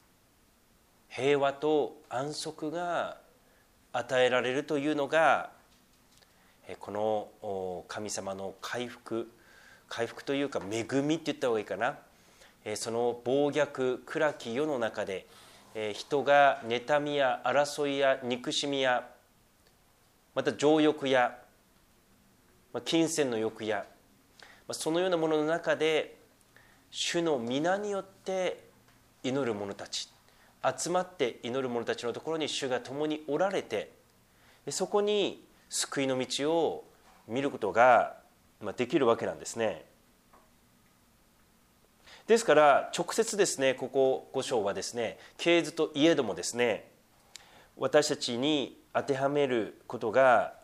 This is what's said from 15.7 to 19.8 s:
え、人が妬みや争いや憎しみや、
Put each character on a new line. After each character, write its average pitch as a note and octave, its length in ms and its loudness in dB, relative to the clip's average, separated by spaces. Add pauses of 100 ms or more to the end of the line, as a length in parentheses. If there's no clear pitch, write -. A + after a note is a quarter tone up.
え、 G#2+ 200 -6
人 C#3 300 -4
が C#3+ 420 6
妬 B2 340 0
み D3 160 -2
や C3 300 0
争 C#3+ 440 0
い C#3 80 -2
や C3+ 260 2
憎 B2 280 -4
し C#3+ 160 -2
み C#3 140 0
や、 B2 280 0 (1300)